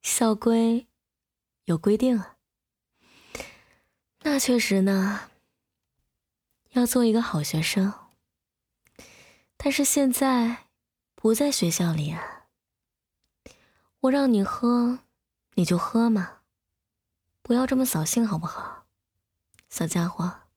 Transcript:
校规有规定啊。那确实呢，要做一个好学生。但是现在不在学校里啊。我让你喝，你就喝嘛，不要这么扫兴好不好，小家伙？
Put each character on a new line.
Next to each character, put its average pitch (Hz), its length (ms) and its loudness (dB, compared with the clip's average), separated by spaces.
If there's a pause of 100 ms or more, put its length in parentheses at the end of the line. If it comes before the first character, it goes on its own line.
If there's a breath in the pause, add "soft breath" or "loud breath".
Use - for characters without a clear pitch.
校 220 340 0
规 226 520 0 (760)
有 165 120 0
规 202 200 2
定 247 220 2
啊。 - 180 -12 (1800 loud breath)
那 285 200 0
确 247 200 2
实 196 220 2
呢， 196 500 0 (1400)
要 247 140 2
做 240 180 2
一 226 80 4
个 226 100 2
好 160 200 -4
学 156 200 -2
生。 190 320 0 (1600 loud breath)
但 285 140 0
是 277 120 0
现 269 300 2
在 240 540 0 (480)
不 220 180 2
在 285 180 2
学 170 180 0
校 170 240 0
里 151 180 -2
啊。 - 360 -12 (1500 soft breath)
我 262 100 2
让 269 200 2
你 202 120 4
喝， 240 560 -2 (560)
你 180 100 2
就 175 120 0
喝 233 320 0
嘛， 202 320 -2 (1000)
不 - 120 -2
要 254 140 2
这 269 80 -2
么 262 100 2
扫 160 200 -2
兴 233 200 0
好 196 120 -4
不 165 80 -6
好， - 420 -12 (840)
小 - 160 -6
家 170 220 -2
伙？ - 360 -8 (120)